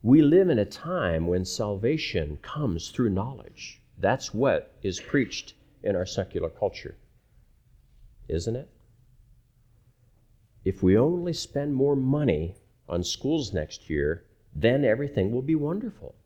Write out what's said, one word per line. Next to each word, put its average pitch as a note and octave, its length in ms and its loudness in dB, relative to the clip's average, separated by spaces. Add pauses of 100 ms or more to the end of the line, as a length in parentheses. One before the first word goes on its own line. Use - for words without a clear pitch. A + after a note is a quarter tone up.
We C3 180 8
live E3+ 300 6
in B2+ 80 4
a G2+ 80 2
time G2 600 -2
when F#2 200 0
salvation G#2 960 -4
comes A2+ 480 -6
through A#2+ 200 0
knowledge. G#2+ 720 -8 (180)
That's G#2 360 0
what G#2+ 480 0
is F#2 180 -4
preached - 540 -4 (280)
in G2 140 0
our F2+ 100 -2
secular F2 420 -4
culture, - 480 -6 (1300)
isn't E2+ 260 -4
it? C3 140 -10 (2000)
If F#2+ 180 -2
we F#2+ 140 6
only E3+ 360 2
spend C#3+ 420 -4
more C#3 220 2
money C3 600 0 (320)
on F2 140 -2
schools C3+ 500 -4
next - 380 -6
year, D2+ 340 -2 (300)
then B2 300 2
everything A#2 480 2
will B2+ 100 -2
be D3+ 120 0
wonderful. E3+ 600 -4 (100)